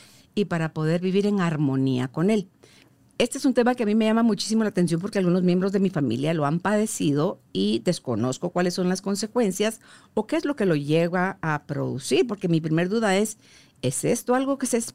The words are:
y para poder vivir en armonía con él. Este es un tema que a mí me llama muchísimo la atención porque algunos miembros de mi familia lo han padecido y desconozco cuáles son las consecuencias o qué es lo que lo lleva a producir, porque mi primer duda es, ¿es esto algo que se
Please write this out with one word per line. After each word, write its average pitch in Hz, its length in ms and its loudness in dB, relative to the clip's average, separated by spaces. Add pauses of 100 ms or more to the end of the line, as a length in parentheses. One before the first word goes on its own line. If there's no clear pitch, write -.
(340)
y 208 120 0
para 160 280 -2
poder 160 260 0
vivir 190 260 0
en 202 140 0
armonía 135 680 0
con 170 200 0
él. 214 200 0 (680)
Este 247 200 0
es 269 80 -2
un 254 80 2
tema 247 200 2
que 247 100 -4
a - 20 0
mí 208 100 2
me 226 80 2
llama 226 200 2
muchísimo 220 400 2
la 208 60 0
atención 170 300 0
porque 196 200 -4
algunos 180 220 2
miembros 180 300 2
de 202 80 0
mi 190 100 2
familia 143 440 0
lo 151 120 0
han 165 140 0
padecido 190 800 0 (140)
y 190 320 0
desconozco 127 640 -2
cuáles 175 240 0
son 180 160 0
las 185 120 -2
consecuencias 208 760 -2 (340)
o 214 140 -2
qué 294 80 -2
es 320 80 0
lo 294 140 -4
que 208 80 0
lo 170 100 2
lleva 170 680 0
a 151 220 -2
producir, 139 640 -2
porque 196 220 -4
mi 160 100 2
primer 165 300 0
duda 214 260 0
es, 214 220 0 (440)
¿es 127 220 -2
esto 233 320 0
algo 269 220 0
que 262 80 -6
se 240 180 -2 (100)